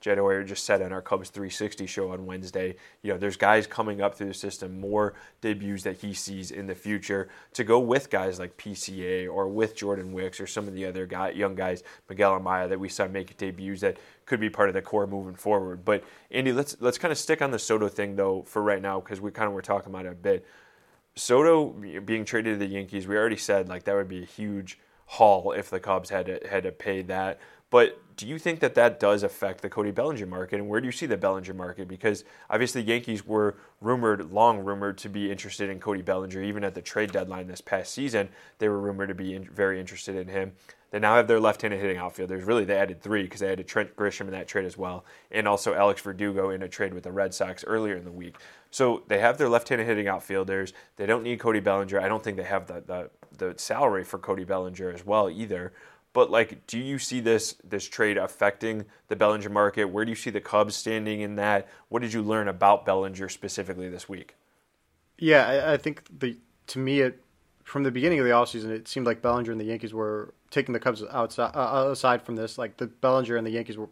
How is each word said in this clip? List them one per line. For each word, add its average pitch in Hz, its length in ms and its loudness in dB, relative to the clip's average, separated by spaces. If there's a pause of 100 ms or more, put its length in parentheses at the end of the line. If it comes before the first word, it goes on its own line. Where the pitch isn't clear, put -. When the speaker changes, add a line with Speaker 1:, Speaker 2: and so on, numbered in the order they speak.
Speaker 1:
Jed 101 160 2
Hoyer 98 260 4
just 98 220 -8
said 98 160 4
on 92 100 -4
our 92 120 -8
Cubs 95 260 -2
three 98 220 -10
sixty 101 340 -6
show 92 260 -4
on 92 140 -10
Wednesday. 92 500 -6 (280)
You 101 100 -2
know, 90 60 -4
there's 98 180 -4
guys 104 300 6
coming 107 340 -4
up 101 140 0
through 98 140 -6
the 95 40 -8
system, 95 460 -10
more 104 340 0 (280)
debuts 101 420 -4
that 95 140 -4
he 101 180 -10
sees 95 340 -10
in 92 160 -10
the 95 80 -6
future 98 560 -4 (240)
to 123 100 -2
go 113 160 6
with 127 300 2
guys 95 300 0
like 90 180 -12
P 104 160 -12
C 95 320 -10
A 92 220 -2
or 95 200 -2
with 107 280 0
Jordan 98 360 -4
Wicks 92 300 -8
or 95 60 -8
some 104 200 -6
of 98 60 -12
the 95 140 -6
other 92 180 -6
guy, 92 240 -4
young 98 240 -2
guys, 92 300 -4 (260)
Miguel 98 280 4
Amaya, 92 300 0
that 95 120 -2
we 95 100 -6
saw 98 180 -2
make 95 300 -8
debuts 95 440 -8
that 95 160 0 (280)
could 120 140 -2
be 107 100 0
part 104 180 4
of 92 60 0
the 92 80 0
core 101 240 0
moving 98 300 -8
forward. 92 500 0
But 101 180 2 (280)
Andy, 131 200 0
let's, 139 280 -2
let's 120 180 2
kinda 160 180 0
stick 156 280 0
on 139 80 0
the 110 80 -2
Soto 107 280 2
thing 101 280 -4
though 98 260 0
for - 220 -4
right 101 180 2
now, 98 180 -4
'cause 95 220 -10
we 101 100 -8
kinda 107 200 -2
were 95 100 -8
talking 95 300 -4
about 92 160 -10
it 90 40 -10
a 87 40 -14
bit. 92 280 0 (720)
Soto 151 520 6 (380)
being 110 200 -2
traded 110 300 -2
to 101 100 -2
the 98 80 -4
Yankees, 98 340 -8
we 101 80 0
already 107 220 2
said, 98 320 0
like, 90 140 -10
that 101 100 0
would 98 140 2
be 90 160 -12
a - 20 -16
huge 101 540 -10 (260)
haul 98 460 6
if 98 180 -4
the 95 100 -4
Cubs 92 300 -2
had 92 160 -2
to, 90 140 -6 (100)
had 95 140 0
to 92 80 -4
pay 95 320 -4
that. 95 360 -4 (300)
But 120 320 8 (140)
do 104 120 -12
you 156 120 -8
think 165 220 -2
that 127 120 4
that 120 260 6
does 104 220 6
affect 98 400 -4
the 101 80 -6
Cody 104 220 -2
Bellinger 117 340 -2
market, 92 340 -6
and 104 80 -6
where 107 140 0
do 127 60 -4
you 123 40 -4
see 160 140 -8
the 113 100 0
Bellinger 95 380 -2
market? 90 340 -10
Because 98 360 -2 (260)
obviously 120 320 0
Yankees 113 460 -2
were 107 300 2 (220)
rumored, 107 520 0
long 110 260 6
rumored, 101 420 -4
to 107 100 -12
be 101 220 -4
interested 98 380 -6
in 92 100 -8
Cody 98 220 -4
Bellinger. 95 400 -2
Even 101 220 -4
at 92 100 -2
the 92 80 -10
trade 104 300 -2
deadline 92 340 -4
this 90 160 -14
past - 320 -4
season, 113 360 -2 (280)
they 107 100 2
were 101 120 0
rumored 98 300 -4
to 92 60 -6
be 95 200 -6
in-, 95 80 -10
very 95 360 0
interested 92 360 -10
in 92 120 -6
him. 95 260 -4 (360)
They 104 80 -4
now 107 180 6
have 117 120 8
their 113 120 6
left-handed 107 400 2
hitting 95 180 0
outfielders. 92 460 -6
Really, 107 220 2
they 98 120 2
added 92 260 0
three, 101 240 0
'cause 95 140 -14
they 95 100 0
added 92 160 -6
Trent - 280 -2
Grisham 101 260 -2
in 98 100 -10
that 92 160 -8
trade 98 180 -2
as 90 140 -10
well, 90 260 -8 (240)
and 104 180 0
also 101 280 2
Alex 101 260 4
Verdugo 98 480 -2
in 95 140 -6
a 92 40 -6
trade 92 260 -4
with 90 100 -12
the 90 80 -10
Red 95 240 -2
Sox 92 300 -6
earlier 107 300 0
in 87 100 -10
the 87 60 -14
week. 87 240 -14 (380)
So 123 340 2
they 104 120 4
have 120 180 6
their 139 120 2
left-handed 117 360 2
hitting 107 220 0
outfielders. 95 640 -2 (220)
They 101 100 -6
don't 113 160 2
need 117 180 -4
Cody 110 200 2
Bellinger. 98 420 0
I 95 60 0
don't 107 160 -2
think 98 140 -6
they 92 60 -4
have 92 220 -2
the, 87 160 -12
the, 90 280 -8 (280)
the 90 180 -4
salary 110 480 0
for 95 140 -8
Cody 95 280 -4
Bellinger 92 460 -4
as 87 140 -14
well 101 240 2
either. 92 440 -8 (380)
But, 123 200 6
like, 107 340 2
do 117 140 -6
you 135 180 -4
see 127 220 -6
this, 113 440 2
this 98 240 -6
trade 104 300 2
affecting 104 680 0 (240)
the 107 60 -4
Bellinger 104 340 4
market? 104 360 4
Where 101 200 -2
do 117 40 -2
you 113 60 -4
see 120 160 -8
the 98 100 -4
Cubs 107 340 2
standing 107 460 -4
in 104 140 -6
that? 101 320 2 (220)
What 120 120 -2
did 110 120 -4
you 113 100 0
learn 107 240 0
about 101 360 6
Bellinger 95 460 0
specifically 92 600 -8
this 90 200 -12
week? 92 260 -14 (840)
Speaker 2:
Yeah, 151 280 8
I, 139 260 4
I 143 40 6
think 147 240 -8 (160)
the, 123 180 -2 (300)
to - 140 -8
me, 135 220 2
it, 127 200 0 (420)
from 139 200 -4
the 135 80 0
beginning 143 280 2
of 127 60 4
the 120 60 6
offseason, 117 400 2
it 110 160 -8
seemed 131 180 -4
like 117 160 0
Bellinger 120 300 0
and 110 100 -6
the 107 40 -6
Yankees 113 280 -6
were 107 400 -4 (180)
taking 131 220 0
the 117 60 -2
Cubs 110 220 -2 (100)
outside, 117 440 -2
uh, 135 340 0
aside 123 320 2
from 120 140 -8
this. 110 240 -8
Like, 113 180 -8
the 127 80 -6
Bellinger 123 520 2
and 113 100 -4
the 110 40 -6
Yankees 113 260 -6
were, 107 140 -10